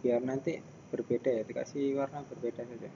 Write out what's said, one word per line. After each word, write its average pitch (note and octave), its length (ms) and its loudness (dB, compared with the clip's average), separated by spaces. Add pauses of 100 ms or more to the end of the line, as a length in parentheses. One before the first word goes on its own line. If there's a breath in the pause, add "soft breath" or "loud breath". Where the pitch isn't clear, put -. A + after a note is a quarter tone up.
Biar A#2+ 180 6
nanti C#3 380 0 (320)
berbeda - 400 2
ya, A2 160 4
dikasih C#3 500 0
warna C#3 300 -2
berbeda A#2+ 340 -4
saja. A#2 340 -10